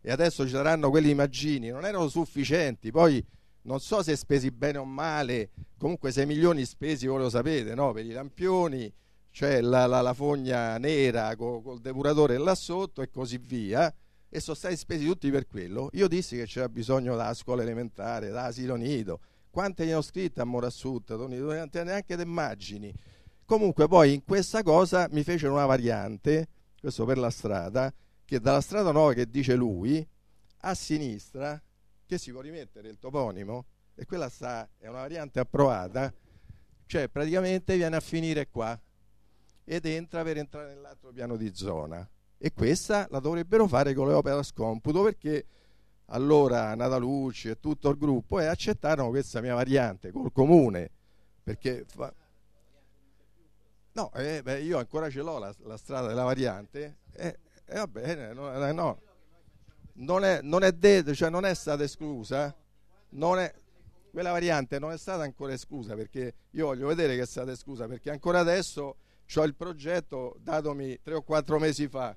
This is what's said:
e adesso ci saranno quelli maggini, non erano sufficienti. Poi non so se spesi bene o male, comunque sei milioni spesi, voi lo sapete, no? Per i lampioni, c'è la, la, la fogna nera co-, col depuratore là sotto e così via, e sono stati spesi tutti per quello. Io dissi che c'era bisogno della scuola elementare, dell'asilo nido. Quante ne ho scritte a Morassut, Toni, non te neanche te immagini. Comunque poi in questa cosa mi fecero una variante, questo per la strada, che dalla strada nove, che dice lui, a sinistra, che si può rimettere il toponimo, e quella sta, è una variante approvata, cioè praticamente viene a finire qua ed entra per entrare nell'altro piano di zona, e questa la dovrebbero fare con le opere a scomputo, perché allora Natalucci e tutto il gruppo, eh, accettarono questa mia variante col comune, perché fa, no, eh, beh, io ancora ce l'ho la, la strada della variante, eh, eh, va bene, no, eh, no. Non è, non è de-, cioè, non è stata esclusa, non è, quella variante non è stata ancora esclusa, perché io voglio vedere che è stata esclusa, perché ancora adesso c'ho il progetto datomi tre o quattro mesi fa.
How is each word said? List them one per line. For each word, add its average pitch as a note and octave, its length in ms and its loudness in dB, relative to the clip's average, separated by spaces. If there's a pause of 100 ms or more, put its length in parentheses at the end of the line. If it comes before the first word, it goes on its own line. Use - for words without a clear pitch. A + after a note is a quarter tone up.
e A#2 40 -2
adesso C#3 340 2
ci B2+ 60 -4
saranno C#3+ 400 2
quelli D3 240 6
maggini, C#3 540 0
non C3 140 -8
erano F#3+ 260 -2
sufficienti. C#3 840 -2
Poi D3 340 6 (380)
non C3+ 160 -4
so G3+ 240 0
se D#3 120 2
spesi C3+ 360 0
bene C#3+ 260 -2
o C3+ 80 -8
male, C3+ 640 -4 (300)
comunque C3+ 320 -2
sei C3+ 160 2
milioni D#3 360 4
spesi, C3+ 440 -4
voi C3+ 100 0
lo C3 120 2
sapete, B2 440 0
no? C3+ 180 0
Per A2 140 -8
i A2+ 60 -10
lampioni, C#3 840 -2 (380)
c'è C#3 300 2
la, B2+ 260 6
la, B2+ 140 4
la B2 120 2
fogna B2+ 640 -2
nera A#2+ 580 2
co-, A#2 260 -6
col B2 200 -14
depuratore C#3 560 4
là E3+ 160 2
sotto F3+ 480 -4
e C3 80 -6
così B2+ 300 -8
via, A#2+ 520 0 (380)
e D#3+ 100 -8
sono D3+ 160 -6
stati F3+ 220 -6
spesi D3+ 300 -4
tutti D#3+ 240 0
per C3 160 0
quello. G#2 460 -8
Io F#3+ 140 2
dissi F3 280 -2
che A#2+ 100 -6
c'era B2 240 -6
bisogno B2 460 0
della A2+ 180 -2
scuola A#2+ 300 -4
elementare, A2+ 640 -6
dell'asilo B2 480 -6
nido. A#2 460 -4 (280)
Quante F3 360 -2
ne D#3+ 100 0
ho D#3 80 0
scritte F3+ 360 -6
a B2 40 -2
Morassut, A#2+ 760 -4
Toni, B2+ 200 -8
non D3+ 340 -6
te E3+ 120 -4
neanche F#3 320 -6
te E3+ 60 -4
immagini. G#2 720 -6 (500)
Comunque G3+ 440 4
poi D#3+ 260 10
in C#3 100 -2
questa G3 380 0
cosa F3 480 6
mi D3 140 0
fecero D3+ 300 0
una C#3+ 120 4
variante, A#2+ 840 2 (300)
questo A#2 260 -4
per C3 120 2
la B2 140 0
strada, G#2 600 -2 (340)
che C3 140 -2
dalla C3+ 200 4
strada F#3+ 320 0
nove, D3 220 6
che A#2+ 160 0
dice C3 240 0
lui, B2 520 0 (560)
a F#3 120 -4
sinistra, D3 880 -6 (460)
che F3+ 100 -6
si - 140 -10
può B2 100 -14
rimettere C#3 480 -16
il G#2+ 80 -18
toponimo, A#2+ 680 -4 (280)
e - 120 -12
quella E3 240 -6
sta, A#2+ 380 -10 (120)
è G#2 80 -20
una B2 140 -12
variante D3 380 -6
approvata, B2+ 720 2 (760)
cioè D3 200 -2
praticamente F#3 680 0
viene E3 200 2
a D#3+ 40 2
finire D#3+ 500 -2
qua A2+ 280 -4 (840)
ed E3 220 -6
entra E3 380 -4
per D#3+ 140 -2
entrare D3 360 -10
nell'altro C#3 380 -20
piano A#2+ 260 -6
di G#2+ 160 -4
zona, E2+ 520 -6 (340)
e D#3 120 -2
questa F#3 600 2
la C3+ 80 -4
dovrebbero E3+ 480 2
fare C#3 260 4
con C3+ 140 2
le D3+ 60 4
opere C#3+ 260 2
a C#3+ 40 -4
scomputo, C3 600 0
perché D#3 420 0 (600)
allora B2 680 4
Natalucci B2+ 760 -2
e A2+ 100 -6
tutto D3+ 300 0
il C#3+ 80 2
gruppo, D3 420 0
eh, D#3+ 60 2
accettarono D#3 640 0
questa C3 300 -2
mia B2 140 -2
variante A#2+ 580 2
col B3+ 200 -6
comune, C3 580 6 (540)
perché B2 420 -6
fa, - 260 -10 (1800)
no, G#3 220 -6
eh, D3 280 -6
beh, C3 200 -6
io D#3+ 180 -2
ancora D3+ 320 -4
ce C3+ 100 -8
l'ho D#3+ 160 -6
la, G2+ 220 -10
la A2 180 -14
strada B2+ 300 -6
della A#2 160 -2
variante, B2+ 760 -4 (160)
eh, - 260 -10 (260)
eh, - 120 -8
va G#3 100 -4
bene, A#2 460 -8
no, C#3 340 -6
eh, C#3+ 40 0
no. D#3+ 300 -2 (920)
Non F3 300 0
è, F#3 180 4
non D#3+ 220 2
è F#3 80 8
de-, F3 440 6
cioè, E3 140 2
non F3 160 -2
è F#3+ 80 2
stata D3 300 -2
esclusa, C#3+ 720 -6 (540)
non E3+ 300 0
è, F3+ 140 -2 (580)
quella F3 200 -4
variante E3 460 0
non D3+ 140 -6
è E3 60 -10
stata F3+ 260 -6
ancora C3+ 300 -8
esclusa, A#2+ 420 -10
perché A2+ 400 -8 (160)
io D3+ 160 -2
voglio C3+ 200 -4
vedere D#3 280 2
che B2 60 -2
è B2 40 -2
stata C3 260 -8
esclusa, A#2+ 360 -10
perché B2 220 -10
ancora E3+ 300 0
adesso E3+ 580 0 (280)
c'ho - 180 2
il D3 120 0
progetto D#3 840 -6
datomi D3 640 -4
tre D#3 140 -8
o D#3 60 -4
quattro D3+ 380 0
mesi D3 280 0
fa. B2+ 300 -6